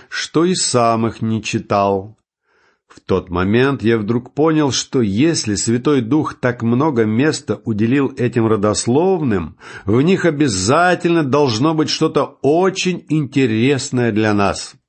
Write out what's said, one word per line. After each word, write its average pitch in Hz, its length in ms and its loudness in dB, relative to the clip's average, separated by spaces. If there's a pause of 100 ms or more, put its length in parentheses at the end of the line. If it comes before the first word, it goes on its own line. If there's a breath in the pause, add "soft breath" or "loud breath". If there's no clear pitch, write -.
что - 380 -2
и 180 100 0
сам 117 520 0
их 107 140 -8
не 110 220 -2
читал. 101 720 -2 (800)
В - 20 -20
тот 92 300 -2
момент 104 540 0
я 113 160 2
вдруг 117 340 -6
понял, 156 380 0
что 120 320 -2
если 107 500 0
Святой 123 480 0
Дух 127 320 -2
так 123 300 -4
много 120 420 0
места 131 580 -2
уделил 113 540 0
этим 117 300 0
родословным, 110 1080 0 (300 loud breath)
в 113 160 2
них 175 240 2
обязательно 156 960 2
должно 139 520 2
быть 151 160 0
что-то 151 500 -2
очень 180 680 0
интересное 127 1040 0
для 107 220 2
нас. 101 400 0 (160)